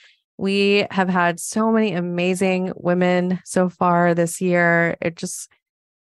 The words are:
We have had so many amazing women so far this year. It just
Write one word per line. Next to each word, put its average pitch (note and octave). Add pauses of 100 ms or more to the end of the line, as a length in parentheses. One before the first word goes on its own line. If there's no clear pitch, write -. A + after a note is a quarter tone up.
(380)
We G3+
have F#3
had F3
so A3
many A3
amazing F#3
women F3+
so F#3
far F3
this E3+
year. E3+
It E3+
just - (520)